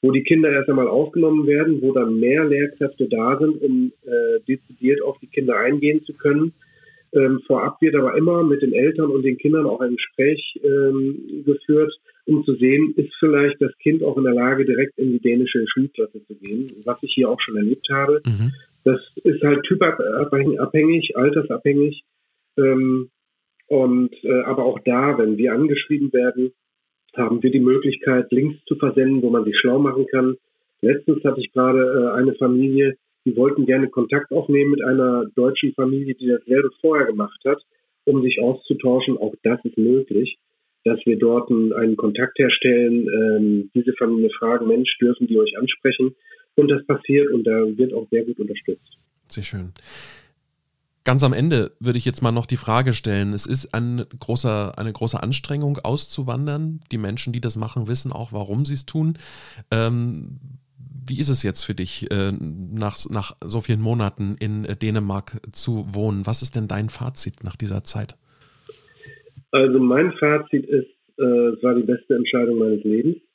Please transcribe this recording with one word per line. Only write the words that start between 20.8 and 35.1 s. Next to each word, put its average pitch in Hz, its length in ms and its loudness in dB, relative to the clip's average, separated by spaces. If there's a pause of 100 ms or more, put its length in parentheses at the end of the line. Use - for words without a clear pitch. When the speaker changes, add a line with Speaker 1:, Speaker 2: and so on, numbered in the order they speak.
Speaker 1:
altersabhängig. 143 880 0 (540)
Ähm, 131 520 2 (580)
und, 127 460 2 (100)
äh, 127 180 0
aber 131 240 -2
auch 123 180 0
da, 127 340 2
wenn 107 200 0
wir 117 160 2
angeschrieben 143 600 0
werden, 127 380 0 (640)
haben 120 280 -2
wir 127 80 4
die 135 80 2
Möglichkeit, 131 720 2
Links 147 340 0
zu 156 100 -2
versenden, 135 460 2
wo 120 80 2
man 113 160 2
sich 104 140 -2
schlau 123 200 2
machen 135 320 2
kann. 131 240 0 (460)
Letztens 143 420 0
hatte 139 180 0
ich 127 120 -10
gerade, 127 260 4 (340)
äh, 123 40 -2
eine 131 180 2
Familie, 135 600 2 (280)
die 120 120 0
wollten 139 280 4
gerne 131 240 2
Kontakt 139 420 -2
aufnehmen 143 400 2
mit 143 120 0
einer 127 420 2 (100)